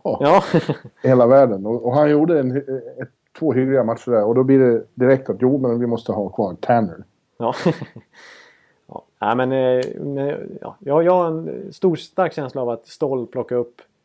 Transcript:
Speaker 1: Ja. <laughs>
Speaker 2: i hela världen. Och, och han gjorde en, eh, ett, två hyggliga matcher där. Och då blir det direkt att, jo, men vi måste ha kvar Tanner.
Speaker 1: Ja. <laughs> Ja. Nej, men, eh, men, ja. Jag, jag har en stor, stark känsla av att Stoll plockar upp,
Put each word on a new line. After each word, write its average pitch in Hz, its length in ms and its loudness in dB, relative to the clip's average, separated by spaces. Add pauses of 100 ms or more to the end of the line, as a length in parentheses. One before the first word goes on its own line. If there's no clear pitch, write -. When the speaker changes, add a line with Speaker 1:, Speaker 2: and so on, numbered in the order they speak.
Speaker 1:
Ja. 160 400 2 (100)
<laughs> - 500 -4
Speaker 2:
i 127 40 0
hela 123 200 6
världen. 123 380 4
Och, 113 200 -4
och 123 80 0
han 147 180 4
gjorde 156 280 2
en, 127 180 0
eh, - 0 - (440)
ett, - 80 -12 (300)
två 151 140 0
hyggliga 131 300 2
matcher 113 280 -4
där. 110 120 4
Och 113 120 0
då 131 80 4
blir 135 160 4
det 120 240 4 (100)
direkt 131 360 2
att, 98 100 -6
jo, 131 180 2
men 120 220 -2
vi 120 80 -2
måste 113 240 -4
ha 98 180 -4
kvar 95 300 -4
Tanner. 104 440 -2 (340)
Speaker 1:
Ja. 117 220 -4
<laughs> 165 140 0 (1120)
Ja. - 160 -18 (160)
Nej, 107 160 0
men, 127 160 0
eh, 127 340 0 (160)
men, 143 600 -8
ja. - 180 -14
Jag, 147 240 0
jag 175 80 4
har 180 160 2
en 160 460 -10
stor, 180 220 0
stark - 380 -4
känsla 135 280 -8
av 120 80 -4
att 113 180 -8
Stoll 131 400 -6
plockar 123 280 -6
upp, 120 260 -6 (240)